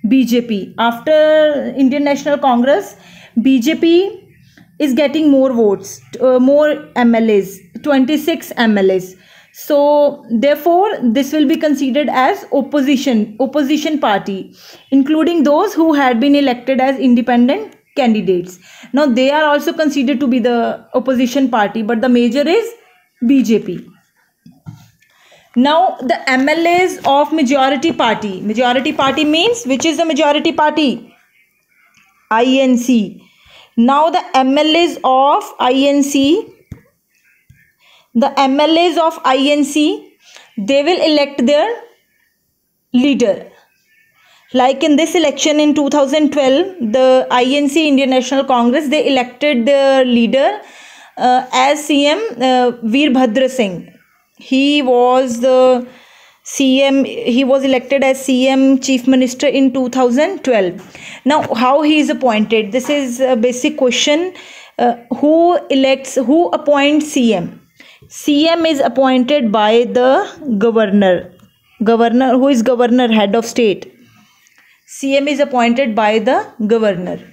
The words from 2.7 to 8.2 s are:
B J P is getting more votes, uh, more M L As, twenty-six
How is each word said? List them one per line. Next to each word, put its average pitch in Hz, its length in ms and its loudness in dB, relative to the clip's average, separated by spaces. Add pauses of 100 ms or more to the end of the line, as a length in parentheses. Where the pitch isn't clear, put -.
B 262 200 2
J 311 160 0
P 349 580 0 (460)
is 269 140 0
getting 302 360 0
more 269 220 4
votes, 208 480 -2 (200)
uh, 254 200 2
more 294 560 2
M 233 180 2
L 226 160 0
As, 190 300 -2 (240)
twenty-six 285 720 -2